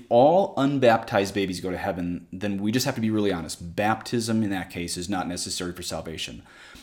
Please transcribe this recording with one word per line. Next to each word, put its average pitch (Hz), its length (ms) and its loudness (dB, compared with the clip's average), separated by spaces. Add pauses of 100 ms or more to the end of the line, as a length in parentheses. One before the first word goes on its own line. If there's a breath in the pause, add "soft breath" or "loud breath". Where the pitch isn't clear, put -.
all 151 480 6
unbaptized 117 800 4
babies 92 260 0
go 92 100 -6
to 90 80 -4
heaven, 87 540 -4
then 98 260 -4
we 101 140 -2
just 123 140 2
have 139 100 -2
to 120 60 -4
be 110 100 2
really 104 220 2
honest. 85 420 -8
Baptism 110 640 0
in 104 100 0
that 90 180 -4
case 87 260 -6
is 90 140 -6
not 90 180 -2
necessary 87 460 -6
for 87 100 -12
salvation. 80 600 -8 (400 loud breath)